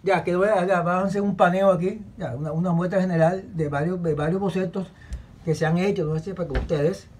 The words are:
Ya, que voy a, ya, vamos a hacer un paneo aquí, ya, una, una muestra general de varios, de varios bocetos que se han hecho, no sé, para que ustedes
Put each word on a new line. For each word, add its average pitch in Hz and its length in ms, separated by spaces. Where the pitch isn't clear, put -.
Ya, 175 200
que 175 120
voy 190 140
a, 190 160
ya, 180 160
vamos 180 240
a - 20
hacer 202 140
un 202 140
paneo 190 360
aquí, 185 320
ya, 135 180
una, 151 160
una 175 200
muestra 175 280
general 180 440
de 156 160
varios, 170 340
de 160 100
varios 160 260
bocetos 185 480
que 156 100
se 160 100
han 165 120
hecho, 185 280
no 160 140
sé, 180 160
para 165 140
que 127 100
ustedes 160 480